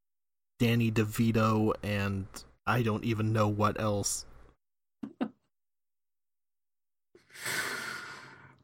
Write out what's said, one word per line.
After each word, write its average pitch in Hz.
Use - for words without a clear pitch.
Danny 117
DeVito 110
and 98
I 117
don't 110
even 110
know 110
what 104
else. 101